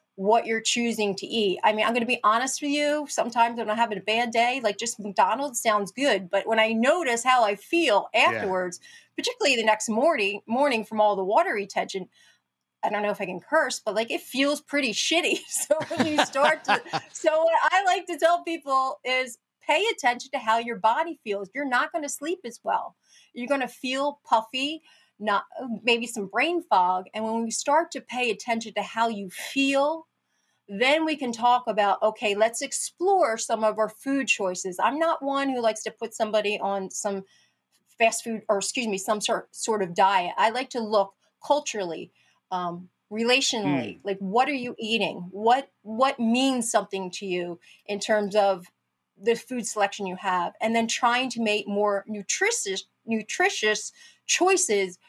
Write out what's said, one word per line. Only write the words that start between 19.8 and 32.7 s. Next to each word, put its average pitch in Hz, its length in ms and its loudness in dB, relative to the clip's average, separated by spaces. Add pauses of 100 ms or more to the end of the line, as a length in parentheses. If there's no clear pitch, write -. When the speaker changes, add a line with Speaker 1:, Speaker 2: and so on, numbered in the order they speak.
Speaker 1:
attention 247 400 -2
to 285 60 -4
how 226 220 2
your 233 180 -4
body 277 460 0
feels. - 320 -4
You're 285 120 -4
not 262 240 0
gonna 311 160 -4
sleep 330 380 -6
as 233 180 -12
well. - 320 -4 (380)
You're 240 140 -8
gonna 269 200 0
feel 269 560 -4
puffy, 262 600 -2 (340)
not, 208 280 0 (360)
maybe 233 260 0
some 202 200 -8
brain 311 340 -2
fog. 185 520 2
And 220 100 -6
when 220 200 -4
we 226 60 -6
start 302 420 0
to 254 100 -8
pay 247 300 -4
attention 226 440 -4
to 208 80 -4
how 226 240 -2
you 202 240 -6
feel, 277 760 0 (600)
then 262 380 2
we 311 100 0
can 269 160 -4
talk 240 360 4
about, 202 360 2
okay, 220 320 0
let's 226 260 2
explore 320 760 0